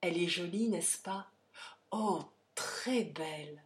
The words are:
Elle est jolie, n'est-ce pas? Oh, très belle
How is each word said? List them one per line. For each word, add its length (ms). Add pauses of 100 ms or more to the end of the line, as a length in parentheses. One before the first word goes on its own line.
Elle 220
est 60
jolie, 400
n'est-ce 300
pas? 280 (640)
Oh, 320 (320)
très 500
belle 600